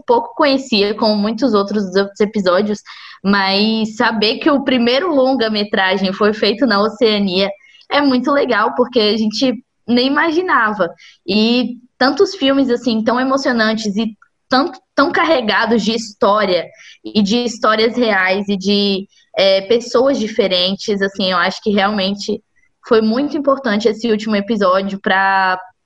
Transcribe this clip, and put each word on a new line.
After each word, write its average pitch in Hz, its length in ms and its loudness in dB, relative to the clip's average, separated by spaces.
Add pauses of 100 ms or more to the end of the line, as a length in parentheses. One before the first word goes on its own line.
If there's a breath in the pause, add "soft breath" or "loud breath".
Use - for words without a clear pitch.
pouco 240 300 0
conhecia, 233 600 0
como 214 220 0
muitos 220 360 0
outros, 202 300 0 (120)
outros 196 260 -2
episódios, 202 580 0 (440 loud breath)
mas 202 760 0
saber 226 400 0
que - 120 0
o 277 140 2
primeiro 262 500 0
longa-metragem 208 1000 0
foi 208 200 0
feito 233 320 0
na 202 160 2
Oceania 202 680 0 (420 soft breath)
é 285 100 2
muito 254 300 2
legal, 254 420 0
porque 247 280 0
a 214 160 2
gente 226 360 0 (320)
nem 240 220 2
imaginava. 285 800 0 (380 loud breath)
E 220 480 0 (220)
tantos 285 380 2
filmes, 269 340 2
assim, 233 340 -2
tão 226 160 0
emocionantes 226 800 0
e 226 160 -4 (340)
tão, 277 240 0 (240)
tão 285 160 2
carregados 233 720 0
de 226 100 0
história, 202 720 0 (380 loud breath)
e 110 180 0
de 226 220 0
histórias 226 540 0
reais, 196 500 0
e 202 80 0
de, 196 520 0 (300 soft breath)
é, 196 240 4
pessoas 240 560 0
diferentes, 196 840 -2
assim, 196 300 -2
eu 185 60 0
acho 185 240 -2
que 220 100 -4
realmente 202 680 -2 (460)
foi 220 140 4
muito 262 360 -2
importante 262 500 0
esse 220 220 -2
último 214 260 -2
episódio 196 640 0
pra, 190 600 0 (260)